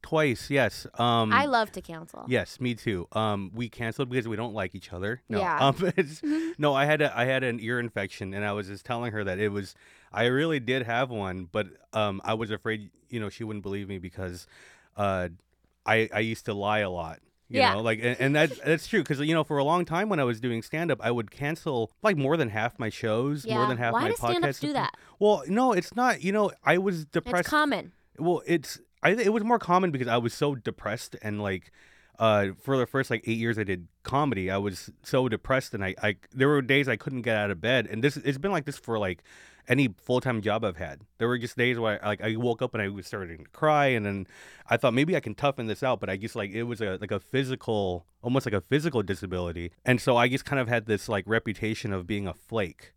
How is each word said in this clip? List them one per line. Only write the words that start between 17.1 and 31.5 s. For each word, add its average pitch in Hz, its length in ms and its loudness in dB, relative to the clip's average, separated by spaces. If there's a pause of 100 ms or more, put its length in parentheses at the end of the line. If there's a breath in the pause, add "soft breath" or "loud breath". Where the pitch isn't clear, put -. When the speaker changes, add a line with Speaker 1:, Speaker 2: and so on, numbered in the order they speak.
Speaker 1:
You 254 100 2
Speaker 2:
Yeah. 240 120 4
Speaker 1:
know, 104 80 -2
like, 113 220 2
and, 123 160 2
and 135 160 2
that's, 156 240 2
that's 156 280 0
true, 196 160 2
'cause, 135 180 -2
you 151 120 0
know, 160 100 2
for 147 140 -2
a 139 60 2
long 170 200 2
time 170 240 -2
when 190 120 0
I 139 40 2
was 120 160 0
doing 117 220 -2
stand-up, 156 420 -2
I 113 60 2
would 117 220 -2
cancel, 143 600 -4 (120)
like, 208 120 4
more 143 220 2
than 131 120 2
half 110 280 -2
my 117 120 -2
shows, 127 580 -2
more 214 160 0
Speaker 2:
Yeah. 208 60 2
Speaker 1:
than 120 80 0
half 117 160 0
Speaker 2:
Why 247 100 0
Speaker 1:
my 370 60 0
Speaker 2:
do 466 80 0
stand-ups 339 420 0
Speaker 1:
podcasts - 20 -6
Speaker 2:
do 285 60 -4
Speaker 1:
and 294 80 -2
Speaker 2:
that? 202 180 -2 (240 loud breath)
Speaker 1:
Well, 202 300 4
no, 233 260 4
it's 180 220 0
not, 240 260 2
you 180 100 0
know, 208 200 2 (120)
I 160 140 6
was 185 280 0
depressed. 175 340 0
Speaker 2:
It's 170 100 -2
common. 285 420 0 (280)
Speaker 1:
Well, 165 260 2
it's, - 340 -2 (220)
I, 165 120 6
it 214 200 4
was 220 100 2
more 233 140 4
common 180 320 4
because 127 180 -2
I 117 100 4
was 117 180 2
so 147 180 0
depressed 113 680 -6
and, 104 180 -4
like, 95 300 -2 (480 soft breath)